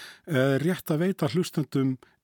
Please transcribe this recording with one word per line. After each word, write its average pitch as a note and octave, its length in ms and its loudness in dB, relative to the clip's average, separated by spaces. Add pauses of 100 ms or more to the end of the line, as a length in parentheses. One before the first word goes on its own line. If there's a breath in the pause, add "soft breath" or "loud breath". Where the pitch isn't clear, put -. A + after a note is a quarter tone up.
(280 loud breath)
er C3+ 340 2
rétt E3 320 -2
að D3+ 120 0
veita F#3 260 0
hlustendum C#3 680 0 (260 soft breath)